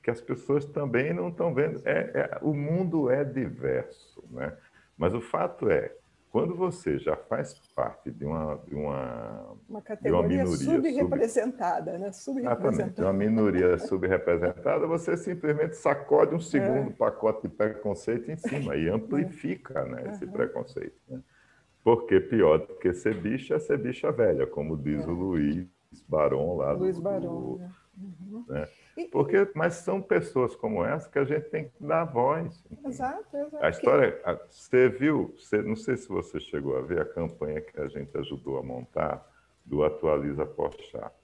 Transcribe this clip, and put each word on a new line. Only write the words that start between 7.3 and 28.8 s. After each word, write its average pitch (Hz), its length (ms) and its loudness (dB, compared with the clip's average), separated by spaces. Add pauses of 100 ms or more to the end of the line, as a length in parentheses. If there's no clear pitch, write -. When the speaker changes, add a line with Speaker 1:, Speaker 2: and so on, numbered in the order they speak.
Speaker 1:
parte - 380 -4
de 58 140 -10
uma, 78 300 -4 (120)
de 71 80 -10
uma, 60 680 -6
Speaker 2:
Uma 52 140 -16
Speaker 1:
de - 160 -20
uma 208 100 -12
Speaker 2:
categoria 87 600 2
Speaker 1:
minoria - 140 2
sub- 302 360 2
Speaker 2:
subrepresentada, 226 1040 0
né? 196 100 -6
Speaker 1:
Exatamente. 190 100 -10
Speaker 2:
Subrepresentada. 214 920 0
Speaker 1:
Uma 98 60 4
minoria 98 640 4
subrepresentada, 92 1080 2
você 170 300 0
simplesmente 160 600 -2
sacode 151 580 4
um 170 40 0
segundo 131 500 2
Speaker 2:
É. - 40 -10
Speaker 1:
pacote 110 540 0
de - 80 -6
preconceito 110 760 -2
em 160 60 -6
cima 135 380 -4
e 80 120 2
Speaker 2:
É. 87 40 2
Speaker 1:
amplifica, 135 960 -2
né, 64 240 -8
esse - 160 -10
Speaker 2:
Uhum. - 60 -12
Speaker 1:
preconceito, - 680 -4 (100)
né? - 140 -12 (600)
Porque 113 360 6
pior 87 380 6
do - 220 -2
que 90 140 2
ser 107 200 0
bicha 107 420 -2
é 156 40 2
ser 143 180 0
bicha 127 340 -2
velha, 95 340 4
como 76 300 -4
diz 71 300 -2
Speaker 2:
É. - 20 -6
Speaker 1:
o 82 60 -2
Luiz 87 540 0 (400)
Barão 76 500 2
lá 71 160 0
do, - 60 -2
Speaker 2:
Luiz 185 180 0
Speaker 1:
do, 170 40 -10
Speaker 2:
Barão, 185 580 -4
né? 180 120 -14 (260)
Uhum. 196 520 -14
Speaker 1:
né? 76 180 -4 (300)